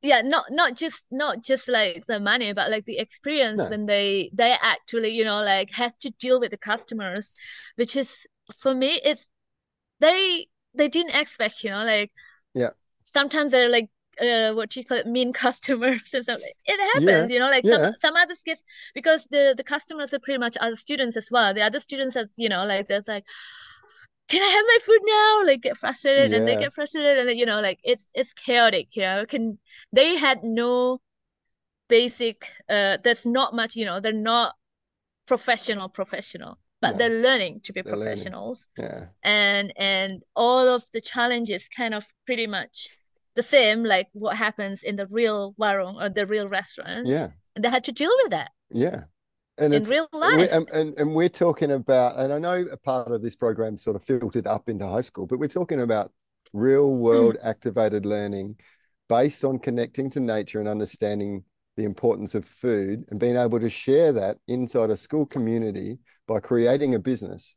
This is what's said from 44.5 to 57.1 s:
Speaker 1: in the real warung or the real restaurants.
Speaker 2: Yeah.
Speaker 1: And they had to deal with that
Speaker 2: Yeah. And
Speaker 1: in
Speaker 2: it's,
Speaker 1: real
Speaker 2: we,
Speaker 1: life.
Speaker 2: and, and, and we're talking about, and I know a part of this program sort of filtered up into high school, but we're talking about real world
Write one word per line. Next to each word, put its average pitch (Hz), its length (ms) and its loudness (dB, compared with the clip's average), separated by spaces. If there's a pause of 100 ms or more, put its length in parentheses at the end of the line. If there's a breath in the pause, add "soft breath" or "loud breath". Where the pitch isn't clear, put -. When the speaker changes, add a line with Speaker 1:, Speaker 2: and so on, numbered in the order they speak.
Speaker 1:
in 202 120 -6
the 196 120 -6
real 208 500 -2
warung 196 440 -2
or 202 80 -4
the 202 180 -2
real 208 200 -4
restaurants. 190 640 -6
Speaker 2:
Yeah. 139 200 0 (260)
Speaker 1:
And 214 100 -4
they 240 40 2
had 247 160 0
to 285 60 -6
deal 302 200 0 (120)
with 277 80 0
that 156 200 -6 (180)
Speaker 2:
Yeah. 135 360 -2 (520)
And 147 160 4
Speaker 1:
in 147 100 4
Speaker 2:
it's, 214 80 -4
Speaker 1:
real 311 200 0
Speaker 2:
we, 311 80 -8
Speaker 1:
life. 359 320 4
Speaker 2:
and, 165 180 2
and, 156 300 -2
and 151 160 0
we're 170 140 4
talking 165 420 0
about, 127 480 2
and 135 140 0
I 151 60 -2
know 180 320 -2
a 135 60 -12
part 127 340 -4
of 113 100 0
this 113 140 0
program 110 420 -2
sort 104 180 -4
of - 80 -8
filtered 120 440 -2
up 107 200 -2
into 101 200 -6
high 104 140 -2
school, 95 260 -8
but 127 120 -2
we're 147 80 -2
talking 160 340 -2
about 110 300 0 (420)
real 135 420 4
world 117 400 4